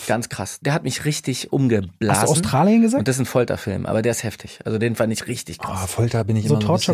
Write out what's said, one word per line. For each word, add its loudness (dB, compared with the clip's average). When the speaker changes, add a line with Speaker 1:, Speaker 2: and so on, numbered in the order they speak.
Speaker 1:
Ganz -2
krass. -10
Der 0
hat -2
mich -6
richtig -4
umgeblasen. 2
Speaker 2:
Hast -
du 4
Australien 4
gesagt? 4
Speaker 1:
Und 0
das 0
ist -2
ein 0
Folterfilm, -2
aber 0
der 0
ist -4
heftig. -10
Also -2
den 0
fand 0
ich -6
richtig -10
krass. -6
Speaker 3:
Ah, -4
Folter 0
bin 2
ich 0
Speaker 2:
So 4
Speaker 3:
immer 2
so 0
ein 4
bisschen -2